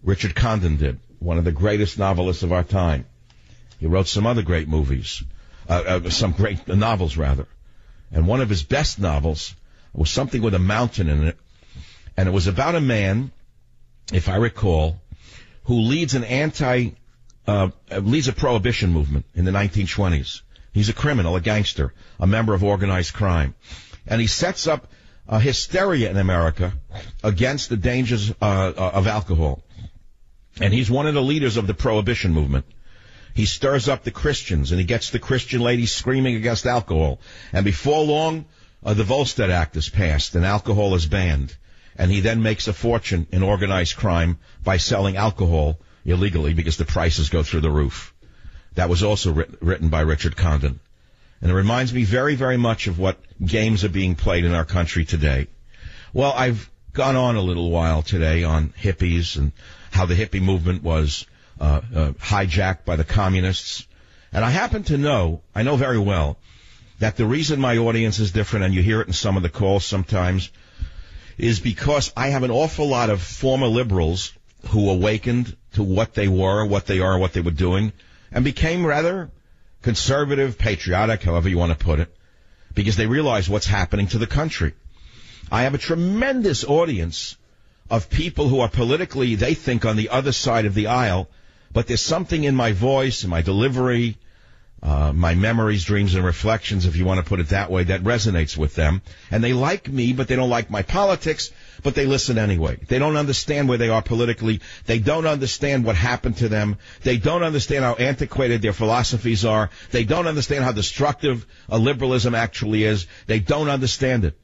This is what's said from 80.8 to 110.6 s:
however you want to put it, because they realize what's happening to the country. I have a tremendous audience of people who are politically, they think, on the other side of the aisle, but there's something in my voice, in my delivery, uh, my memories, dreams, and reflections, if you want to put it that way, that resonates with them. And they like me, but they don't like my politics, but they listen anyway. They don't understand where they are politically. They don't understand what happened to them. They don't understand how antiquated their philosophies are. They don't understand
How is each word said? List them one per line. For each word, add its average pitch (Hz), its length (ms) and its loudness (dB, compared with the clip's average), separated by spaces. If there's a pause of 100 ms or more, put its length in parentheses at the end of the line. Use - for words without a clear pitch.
however 85 260 0
you 90 100 0
want 85 140 2
to - 140 -2
put 78 140 2
it, 85 140 -4 (600)
because 104 240 0
they 110 80 0
realize 120 420 0
what's 101 200 0
happening 98 400 0
to 113 100 -2
the 110 100 -2
country. 147 460 -2 (800)
I 117 120 2
have 135 120 0
a - 40 0
tremendous 202 840 0
audience 135 720 0 (520)
of 117 200 0
people 151 400 0
who 131 100 2
are 117 100 2
politically, 127 640 0
they 120 180 0
think, 123 320 -2
on 110 100 2
the 107 140 -2
other 135 240 0
side 117 320 0
of 101 80 0
the 104 140 0
aisle, 110 420 0 (420)
but 117 160 0
there's 120 140 -2
something 165 420 -2
in 139 120 2
my 117 180 2
voice, 135 500 0
in 95 60 -4
my 82 140 0
delivery, 120 760 0 (640)
uh, 73 280 2
my 82 220 2
memories, 107 520 2
dreams, 101 280 2
and 92 100 2
reflections, 98 600 0
if 85 120 2
you 90 80 2
want 92 140 2
to 85 80 -4
put 95 120 -2
it 78 100 -2
that 98 220 -2
way, 92 120 2
that 92 200 0
resonates 101 520 0
with 76 200 -2
them. 82 260 2 (300)
And 113 120 0
they 120 100 0
like 143 360 -2
me, 127 240 0
but 127 140 -2
they 131 80 0
don't 127 160 2
like 117 180 -2
my 104 140 -2
politics, 180 680 0 (300)
but 139 140 -2
they 139 100 2
listen 131 320 0
anyway. 95 400 0 (100)
They 127 120 2
don't 151 160 2
understand 143 540 0
where 123 100 2
they 117 100 2
are 110 140 2
politically. 113 580 0 (240)
They 117 140 0
don't 147 260 0
understand 139 580 0
what 110 120 2
happened 120 420 0
to 120 120 0
them. 104 280 0 (240)
They 127 160 0
don't 151 240 0
understand 143 440 0
how 120 100 0
antiquated 123 640 0
their 104 120 0
philosophies 113 720 0
are. 107 260 2 (200)
They 120 120 0
don't 165 240 0
understand 143 360 -2